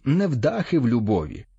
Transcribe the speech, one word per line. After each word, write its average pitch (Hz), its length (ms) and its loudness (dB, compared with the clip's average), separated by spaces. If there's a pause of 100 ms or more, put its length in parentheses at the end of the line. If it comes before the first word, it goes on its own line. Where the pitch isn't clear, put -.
невдахи 160 720 0
в 123 100 2
любові. 107 560 0 (140)